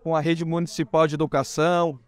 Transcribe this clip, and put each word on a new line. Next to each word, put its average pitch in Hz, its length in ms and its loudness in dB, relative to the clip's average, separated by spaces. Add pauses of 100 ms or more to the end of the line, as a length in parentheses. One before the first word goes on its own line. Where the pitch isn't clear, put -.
com 160 100 -2
a 160 60 2
Rede 165 240 0
Municipal 160 640 0
de 147 80 -4
Educação, 156 840 0 (100)